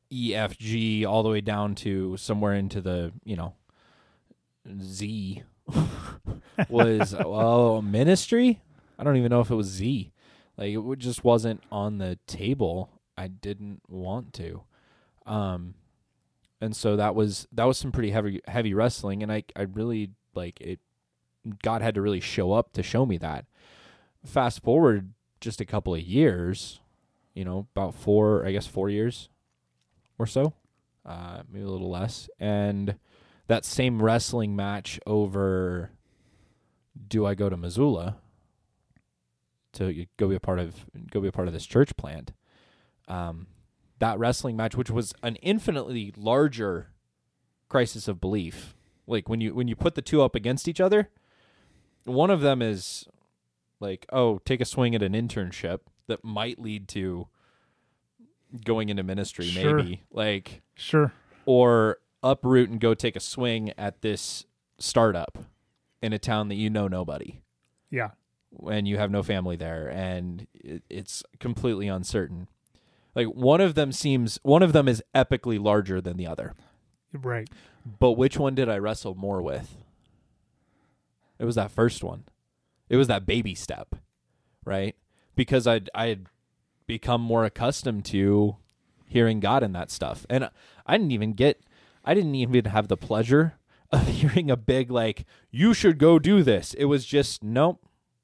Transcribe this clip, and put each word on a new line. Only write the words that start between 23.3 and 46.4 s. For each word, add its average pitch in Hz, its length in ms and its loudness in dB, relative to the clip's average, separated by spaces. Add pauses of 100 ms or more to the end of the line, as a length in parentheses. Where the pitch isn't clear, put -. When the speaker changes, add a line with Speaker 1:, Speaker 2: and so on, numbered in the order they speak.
Speaker 1:
Fast 123 380 0
forward 117 480 4 (300)
just - 200 -8
a 104 60 -8
couple 98 280 -2
of 82 60 -2
years, 92 800 0 (540)
you 95 100 -8
know, 92 300 -8
about 98 200 -4
four, 104 520 4
I 95 60 -2
guess 98 140 -4
four 98 220 -4
years 107 400 -4 (880)
or 113 80 -2
so, 143 280 0 (500)
uh, 87 380 -14 (100)
maybe 98 120 -10
a 98 40 -8
little 92 220 -6
less. 92 400 -8 (100)
And 101 560 -2 (500)
that 113 200 0
same 123 340 0
wrestling 110 560 0
match 101 500 -6
over, 95 840 0 (1160)
do 107 180 0
I 101 80 0
go 98 160 0
to 90 80 -2
Missoula 90 580 0 (1600)
to 87 320 -6 (100)
go 101 120 2
be 98 80 0
a 90 40 -4
part 92 180 -2
of, 87 280 -8 (240)
go 104 100 -2
be 98 80 0
a 92 40 -4
part 92 160 -4
of 85 60 -6
this 80 120 -10
church - 300 4
plant? 73 360 -12 (760)
Um, 87 400 -8 (500)
that 110 200 0
wrestling 117 380 -2
match, 110 200 -4
which 127 140 -4
was 110 220 -4 (100)
an 117 140 -6
infinitely 139 800 -4
larger 113 720 0 (800)